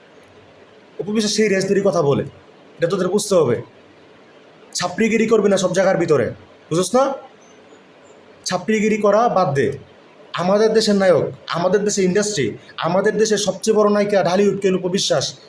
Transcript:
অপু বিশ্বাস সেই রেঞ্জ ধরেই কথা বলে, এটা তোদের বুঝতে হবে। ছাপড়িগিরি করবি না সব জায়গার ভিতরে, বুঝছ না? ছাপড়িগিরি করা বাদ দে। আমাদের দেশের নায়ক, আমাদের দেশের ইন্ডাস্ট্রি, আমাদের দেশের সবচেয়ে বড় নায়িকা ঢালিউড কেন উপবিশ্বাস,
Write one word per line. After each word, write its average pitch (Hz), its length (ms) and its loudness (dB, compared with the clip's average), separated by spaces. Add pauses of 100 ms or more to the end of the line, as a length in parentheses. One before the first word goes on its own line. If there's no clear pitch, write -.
(1000)
অপু 202 140 -8
বিশ্বাস 214 220 -2
সেই 214 140 2
রেঞ্জ 190 200 -2
ধরেই 196 160 0
কথা 170 180 0
বলে, 135 200 0 (560)
এটা 165 80 -2
তোদের 185 220 -2
বুঝতে 196 260 -2
হবে। 123 280 2 (1120)
ছাপড়িগিরি 196 520 0
করবি 208 220 2
না 190 80 2
সব 175 180 -2
জায়গার 185 220 2
ভিতরে, 147 340 0 (400)
বুঝছ 180 240 -2
না? 269 180 2 (1300)
ছাপড়িগিরি 208 520 -2
করা 214 320 2
বাদ 156 260 0
দে। 117 180 0 (600)
আমাদের 202 400 2
দেশের 214 220 2
নায়ক, 185 380 2 (140)
আমাদের 185 380 0
দেশের 202 200 -2
ইন্ডাস্ট্রি, 180 520 -2 (200)
আমাদের 185 420 0
দেশের 208 200 2
সবচেয়ে 196 380 -2
বড় 208 140 4
নায়িকা 208 340 2
ঢালিউড 196 360 2
কেন 190 140 0
উপবিশ্বাস, 175 600 -2 (140)